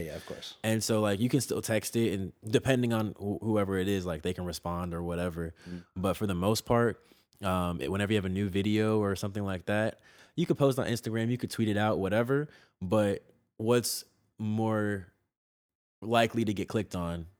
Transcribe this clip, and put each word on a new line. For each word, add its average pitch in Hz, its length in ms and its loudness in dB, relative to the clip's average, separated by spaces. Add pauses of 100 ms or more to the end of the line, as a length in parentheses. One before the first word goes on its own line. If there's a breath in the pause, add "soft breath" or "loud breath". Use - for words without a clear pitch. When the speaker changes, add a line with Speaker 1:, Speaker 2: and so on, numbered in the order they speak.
Speaker 1:
yeah, 76 60 -10
yeah, 78 40 -8
of 80 100 -12
course. - 280 -12 (100)
Speaker 2:
And 110 200 2
so, 110 180 2
like, 101 180 2
you 123 100 2
can 135 120 2
still - 200 -2
text - 360 -2
it, 110 200 2
and 92 140 -4 (180)
depending 123 440 4
on 110 260 0
wh-, 98 240 -4
whoever 101 340 2
it 92 120 2
is, 95 160 0
like, 82 160 -4
they 90 120 -2
can 90 120 -6
respond 87 480 -4
or 85 100 -4
whatever. 85 500 -4 (160 loud breath)
Speaker 1:
Mm. 87 140 -10 (140 loud breath)
Speaker 2:
But 92 180 0
for 107 120 -4
the 95 80 -2
most 101 300 2
part, 117 360 2 (420 soft breath)
um, 90 380 0
it, 67 100 -2
whenever 101 220 0
you 104 40 6
have 95 80 0
a 92 40 -2
new 98 200 0
video 107 500 2
or 98 160 0
something 101 280 -6
like 95 220 -4
that, 107 340 0 (360 soft breath)
you 170 100 0
could - 120 2
post 135 220 4
on 87 80 -2
Instagram, 113 440 -2
you 123 60 0
could 117 140 -6
tweet 113 180 0
it 104 80 2
out, 104 220 2
whatever. 120 480 0 (340 soft breath)
But 101 420 2 (340)
what's 117 480 0 (320)
more 107 680 0 (960)
likely 113 440 2
to 104 80 0
get 92 140 -4
clicked 104 280 -4
on? 85 320 -4 (120)